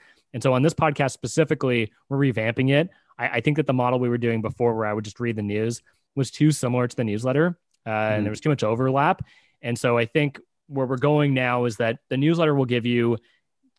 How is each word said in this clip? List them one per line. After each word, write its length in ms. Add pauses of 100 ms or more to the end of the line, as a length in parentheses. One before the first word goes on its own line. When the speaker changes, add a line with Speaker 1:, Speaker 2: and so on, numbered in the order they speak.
(320)
Speaker 1:
And 100
so 120
on 80
this 100
podcast 380
specifically, 840 (160)
we're 80
revamping 540
it. 180 (300)
I, 100
I 140
think 160
that 80
the 80
model 240
we 100
were 80
doing 240
before, 340
where 120
I 80
would 100
just 160
read 160
the 60
news, 400 (320)
was 160
too 200
similar 380
to 80
the 80
newsletter, 540 (280)
uh, 40
and 240
Speaker 2:
Mm-hmm. 100
Speaker 1:
there 60
was 100
too 80
much 160
overlap. 560 (400)
And 180
so 200
I 80
think 340 (280)
where 180
we're 100
going 380
now 320
is 100
that 220 (100)
the 80
newsletter 380
will 100
give 220
you, 320 (600)